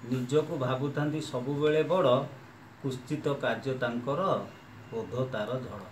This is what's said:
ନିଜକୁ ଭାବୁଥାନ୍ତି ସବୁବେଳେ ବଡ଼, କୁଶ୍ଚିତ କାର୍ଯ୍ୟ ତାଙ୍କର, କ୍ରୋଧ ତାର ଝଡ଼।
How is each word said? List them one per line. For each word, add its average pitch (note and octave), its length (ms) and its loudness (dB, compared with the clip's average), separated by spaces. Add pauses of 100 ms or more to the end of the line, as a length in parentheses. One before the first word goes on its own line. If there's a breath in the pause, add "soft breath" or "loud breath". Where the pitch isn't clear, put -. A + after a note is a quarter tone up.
(120)
ନିଜକୁ D3+ 460 2
ଭାବୁଥାନ୍ତି C#3+ 640 0
ସବୁବେଳେ D3 640 2
ବଡ଼, C#3 420 6 (580)
କୁଶ୍ଚିତ C#3 440 -2
କାର୍ଯ୍ୟ B2+ 520 0
ତାଙ୍କର, B2 680 0 (440)
କ୍ରୋଧ A#2 400 -2
ତାର G#2+ 200 -2
ଝଡ଼। G#2 400 -6